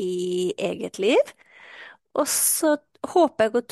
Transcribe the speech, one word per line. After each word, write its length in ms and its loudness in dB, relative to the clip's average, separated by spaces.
i 560 -2
eget 460 -6
liv. 300 2
Og 120 0
så 440 0
håper 340 4
jeg 120 -2
og 120 -4